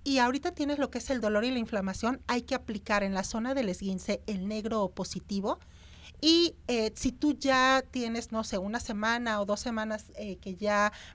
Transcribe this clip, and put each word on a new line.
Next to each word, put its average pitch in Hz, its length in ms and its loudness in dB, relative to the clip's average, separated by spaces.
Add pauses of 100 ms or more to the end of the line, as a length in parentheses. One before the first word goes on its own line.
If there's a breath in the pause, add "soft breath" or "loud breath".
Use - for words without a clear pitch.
y 269 140 2
ahorita 254 340 2
tienes 285 260 -2
lo 277 120 0
que 247 80 -6
es 240 120 -6
el 254 100 0
dolor 208 240 2
y 254 60 2
la 254 80 0
inflamación, 220 720 -2
hay 247 140 0
que 262 120 -4
aplicar 208 480 0
en 196 100 0
la 190 120 -2
zona 233 280 -2
del 262 160 0
esguince 190 580 -4
el 190 220 -4
negro 214 340 -2
o 185 80 -2
positivo. 196 680 -4 (640 loud breath)
Y, 330 360 4 (100)
eh, 220 300 0
si 254 160 0
tú 294 260 2
ya 262 540 6
tienes, 233 400 -2
no 220 100 0
sé, 214 160 -2
una 208 220 -2
semana 226 600 0
o 196 60 0
dos 208 140 0
semanas, 220 460 -4 (100)
eh, 208 220 -8
que 185 180 -10
ya 208 360 4 (220 loud breath)